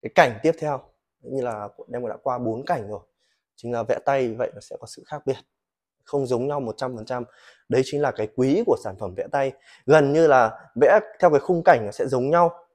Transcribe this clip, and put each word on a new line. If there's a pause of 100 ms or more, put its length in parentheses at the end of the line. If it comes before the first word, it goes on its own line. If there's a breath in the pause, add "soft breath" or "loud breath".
cái
cảnh
tiếp
theo, (400)
như
là (100)
bọn
em
đã
qua
bốn
cảnh
rồi, (560)
chính
là
vẽ
tay,
vậy
nó
sẽ
có
sự
khác
biệt, (680)
không
giống
nhau
một
trăm
phần
trăm. (440 soft breath)
Đấy
chính
là
cái
quý
của
sản
phẩm
vẽ
tay. (340 soft breath)
Gần
như
là (100)
vẽ (200)
theo
cái
khung
cảnh
nó
sẽ
giống
nhau (240)